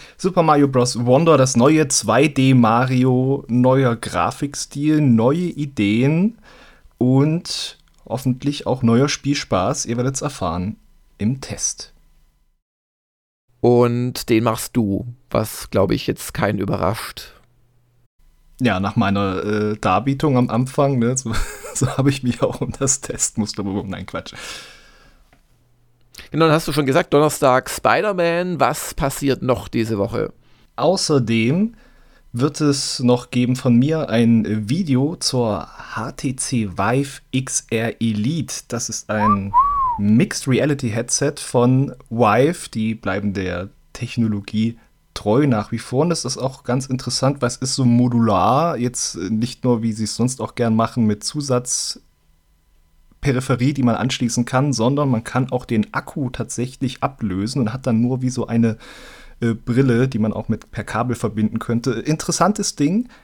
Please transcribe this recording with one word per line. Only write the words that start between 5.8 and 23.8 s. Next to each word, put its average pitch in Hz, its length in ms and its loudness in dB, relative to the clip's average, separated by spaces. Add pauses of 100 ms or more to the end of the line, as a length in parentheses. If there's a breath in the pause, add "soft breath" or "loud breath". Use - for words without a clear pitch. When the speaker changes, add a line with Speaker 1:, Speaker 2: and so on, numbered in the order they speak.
Speaker 1:
und 139 800 0 (280)
hoffentlich 131 600 -4
auch 127 180 -2
neuer 117 240 4
Spielspaß. 139 760 -2
Ihr 117 100 -4
werdet's 131 260 -4
erfahren 143 540 -6 (420)
im 131 220 -2
Test. - 500 -10 (1700)
Speaker 2:
Und 120 680 2
den 113 160 4
machst 117 320 -4
du, 104 300 0 (240)
was, - 400 -4
glaub 101 200 2
ich, 117 160 -2
jetzt - 280 -6
keinen 104 240 0
überrascht. - 720 -4 (1300)
Speaker 1:
Ja, 110 180 2
nach 98 180 -2
meiner, 98 460 0
äh, 104 380 -2
Darbietung 135 560 0
am 123 140 2
Anfang, 135 480 0
ne, 120 180 0
so, 113 160 -6 (220)
<laughs> - 200 -14
so - 220 0
habe 139 140 4
ich 135 120 -2
mich 120 200 -2
auch 123 180 -2
um 127 180 -4
das - 220 0
Testmuster - 640 -4
beworben. 98 260 -4